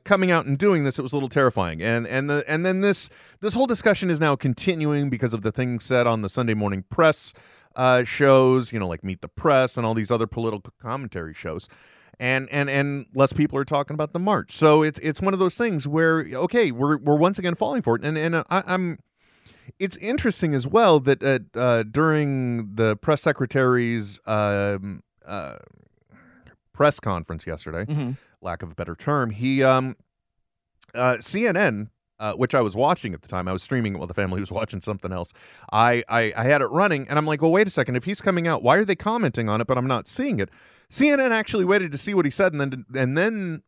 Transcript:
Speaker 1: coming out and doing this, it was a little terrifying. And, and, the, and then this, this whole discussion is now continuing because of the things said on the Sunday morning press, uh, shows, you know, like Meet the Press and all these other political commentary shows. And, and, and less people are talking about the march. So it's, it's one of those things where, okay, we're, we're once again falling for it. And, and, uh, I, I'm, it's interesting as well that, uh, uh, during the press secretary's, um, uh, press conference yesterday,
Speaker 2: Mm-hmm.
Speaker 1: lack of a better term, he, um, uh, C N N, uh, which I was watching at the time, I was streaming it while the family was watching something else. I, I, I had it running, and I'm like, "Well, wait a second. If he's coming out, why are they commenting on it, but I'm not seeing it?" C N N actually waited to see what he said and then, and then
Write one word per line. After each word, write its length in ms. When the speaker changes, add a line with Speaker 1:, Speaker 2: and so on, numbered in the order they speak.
Speaker 1:
coming 240
out 160
and 140
doing 240
this, 160
it 20
was 100
a 40
little 120
terrifying. 540
And, 240
and, 240
the, 180
and 160
then 180
this, 280
this 160
whole 120
discussion 440
is 100
now 140
continuing 720
because 240
of 80
the 100
things 320
said 220
on 160
the 80
Sunday 240
morning 360
press, 440
uh, 280
shows, 680
you 80
know, 80
like 160
Meet 180
the 60
Press 480
and 120
all 80
these 160
other 160
political 520
commentary 540
shows. 340
And, 320
and, 180
and 460
less 180
people 240
are 80
talking 300
about 180
the 60
march. 320
So 320
it's, 160
it's 240
one 100
of 60
those 180
things 300
where, 440
okay, 380
we're, 280
we're 180
once 240
again 160
falling 260
for 140
it. 100
And, 100
and, 200
uh, 120
I, 200
I'm, 320
it's 180
interesting 560
as 140
well 320
that, 240
uh, 160
uh, 240
during 960
the 220
press 260
secretary's, 1040
um, 760
uh, 300
press 260
conference 480
yesterday, 380
Speaker 2:
Mm-hmm. 260
Speaker 1:
lack 220
of 100
a 40
better 200
term, 360
he, 320
um, 320
uh, 280
C 260
N 100
N, 320
uh, 140
which 200
I 80
was 140
watching 400
at 80
the 40
time, 200
I 60
was 100
streaming 320
it 20
while 80
the 80
family 280
was 100
watching 280
something 320
else. 220
I, 360
I, 300
I 60
had 180
it 60
running, 420
and 80
I'm 80
like, 160
"Well, 100
wait 140
a 60
second. 240
If 80
he's 180
coming 260
out, 140
why 140
are 100
they 100
commenting 540
on 100
it, 60
but 100
I'm 120
not 200
seeing 320
it?" 100
C 200
N 120
N 100
actually 320
waited 300
to 40
see 160
what 120
he 60
said 200
and 80
then, 340
and 240
then 500